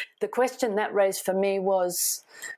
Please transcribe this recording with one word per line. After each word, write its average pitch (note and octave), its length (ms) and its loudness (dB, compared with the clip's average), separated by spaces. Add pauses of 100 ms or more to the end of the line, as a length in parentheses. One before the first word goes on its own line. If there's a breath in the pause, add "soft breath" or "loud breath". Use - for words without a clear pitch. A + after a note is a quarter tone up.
(200 loud breath)
the G#3 80 -2
question B3 480 0
that G#3 180 -2
raised G3 300 2
for F#3 100 0
me G3 260 2
was, F#3 640 0 (320 loud breath)